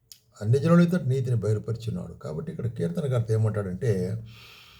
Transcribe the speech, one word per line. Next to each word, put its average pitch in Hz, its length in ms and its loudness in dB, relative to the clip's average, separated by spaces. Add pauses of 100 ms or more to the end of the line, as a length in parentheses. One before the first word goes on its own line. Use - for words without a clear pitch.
(420)
అన్యజనుల 147 380 6
ఎదుట 175 220 4
నీతిని 127 340 0
బయలుపరిచి 107 520 -2
ఉన్నాడు." 87 240 -6
కాబట్టి - 400 -10
ఇక్కడ - 140 -6
కీర్తనకర్త 127 680 -2
ఏమంటాడంటే, 101 880 0 (580)